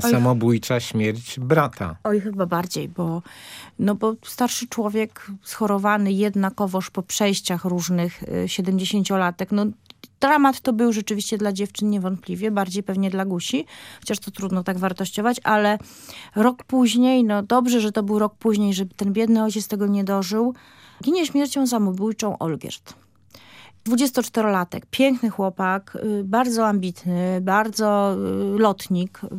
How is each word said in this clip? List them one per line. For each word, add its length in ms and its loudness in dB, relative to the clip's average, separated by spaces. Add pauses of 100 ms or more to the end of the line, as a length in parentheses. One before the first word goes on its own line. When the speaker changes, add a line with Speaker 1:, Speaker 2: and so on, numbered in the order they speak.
Speaker 1:
Oj. 60 4
Speaker 2:
samobójcza 720 2
śmierć 600 -4
brata. 640 0
Speaker 1:
Oj, 160 2
chyba 260 -4
bardziej, 420 -4
bo, 340 -4 (560)
no 160 2
bo 280 0
starszy 460 -4
człowiek 580 -4 (160)
schorowany 720 0
jednakowoż 800 0
po 120 -4
przejściach 640 -2
różnych, 580 -2 (220)
e, 40 -4
siedemdziesięciolatek, 1040 0
no 140 2 (540)
dramat 400 4
to 120 0
był 200 4
rzeczywiście 460 -2
dla 140 0
dziewczyn 380 -2
niewątpliwie, 600 -2
bardziej 320 -2
pewnie 280 0
dla 140 -2
Gusi, 420 -4 (340)
chociaż 180 -4
to 120 -12
trudno 320 -4
tak 160 -2
wartościować, 680 -2
ale 340 4 (580)
rok 280 2
później, 600 4
no 180 2
dobrze, 380 2
że 120 0
to 100 -2
był 160 0
rok 160 0
później, 400 2
żeby 200 -4
ten 180 -2
biedny 320 2
ojciec 240 -4
tego 180 -2
nie 180 0
dożył, 500 0 (480)
ginie 240 2
śmiercią 400 0
samobójczą 720 -2
Olgierd. 560 -8 (880)
Dwudziestoczterolatek, 1080 0
piękny 400 2
chłopak, 680 -2 (220)
y, 40 -6
bardzo 420 2
ambitny, 720 0
bardzo, 760 2 (380)
y, 40 2
lotnik, 640 0
y, 40 -12 (100)